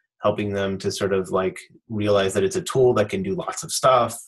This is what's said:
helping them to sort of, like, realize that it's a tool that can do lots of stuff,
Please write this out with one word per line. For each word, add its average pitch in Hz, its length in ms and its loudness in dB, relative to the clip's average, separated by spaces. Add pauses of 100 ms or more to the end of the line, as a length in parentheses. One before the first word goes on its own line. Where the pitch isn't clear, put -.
(220)
helping 104 300 0
them 98 260 -2
to 101 140 -4
sort 95 200 -2
of, 92 180 0
like, 95 280 -2 (300)
realize 104 460 0
that 98 100 2
it's 95 120 0
a 90 60 -2
tool 123 320 4
that 104 140 2
can 98 140 -4
do 95 120 -2
lots - 300 -8
of 160 80 -10
stuff, 123 440 2 (120)